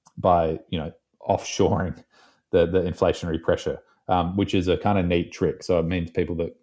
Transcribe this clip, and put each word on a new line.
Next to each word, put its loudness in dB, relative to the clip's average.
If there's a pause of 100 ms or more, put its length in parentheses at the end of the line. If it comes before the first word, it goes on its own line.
(180)
by, 2 (100)
you -4
know, -6 (360)
offshoring 0 (480)
the, 6
the 0
inflationary -2
pressure, -2 (300)
um, 0
which 0
is 2
a 2
kind 0
of 0
neat 0
trick. -2
So 2
it 0
means -2
people -2
that -4